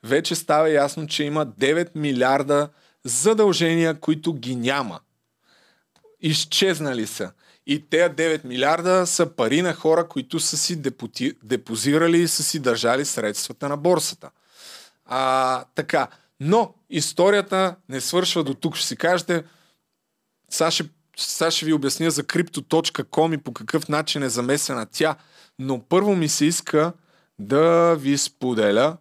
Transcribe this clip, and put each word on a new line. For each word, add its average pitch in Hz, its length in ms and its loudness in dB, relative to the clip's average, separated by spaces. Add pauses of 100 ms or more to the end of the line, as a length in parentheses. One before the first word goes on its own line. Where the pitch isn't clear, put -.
Вече 151 320 0
става 156 340 2
ясно, 147 380 0
че 151 160 -4
има 147 220 -2
девет 151 500 -2
милиарда 143 720 0 (340)
задължения, 165 960 2
които 156 340 -2
ги 127 220 -6
няма. 120 440 -2 (1200)
Изчезнали 151 880 -2
са. 92 240 -10 (360)
И 151 220 -4
тези 165 240 2
девет 156 300 -2
милиарда 170 640 2
са 175 180 2
пари 131 360 0
на 175 120 0
хора, 160 340 2
които 143 320 -6
са - 180 -4
си 175 180 -4
депоти-, 127 580 -6 (100)
депозирали 131 760 0
и 170 100 2
са 160 160 -2
си 160 160 -4
държали 123 460 0
средствата 110 640 -6
на 143 80 -4
борсата. 165 520 0 (760)
А, 131 580 0 (120)
така. 143 320 -2 (320)
Но 196 340 2 (160)
историята 190 840 0 (140)
не 131 120 -8
свършва 175 420 0
до 135 100 -4
тук. 151 220 -6
Ще - 120 -4
си 123 80 -6
кажете, 170 480 0 (1040)
сега 160 220 0
ще, - 120 -2 (340)
сега - 340 -2
ще 160 140 -2
ви 156 80 2
обясня 151 380 0
за 147 120 -4
крипто 165 380 -4
точка - 420 -2
ком 160 300 0
и 151 40 -4
по 127 160 -10
какъв 156 360 -6
начин 151 340 -2
е 131 60 -2
замесена 123 560 -2
тя. 156 300 -2 (440)
Но 131 200 -4
първо 196 360 2
ми 165 120 0
се 143 180 0
иска 165 480 0 (460)
да 165 560 4
ви 139 220 0
споделя 123 840 2